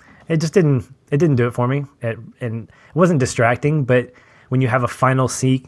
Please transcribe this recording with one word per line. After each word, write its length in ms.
it 100
just 160
didn't, 320
it 80
didn't 200
do 100
it 60
for 140
me. 180
It, 160
and 220
it 320
wasn't 260
distracting, 640
but 260
when 120
you 60
have 160
a 40
final 420
se-, 380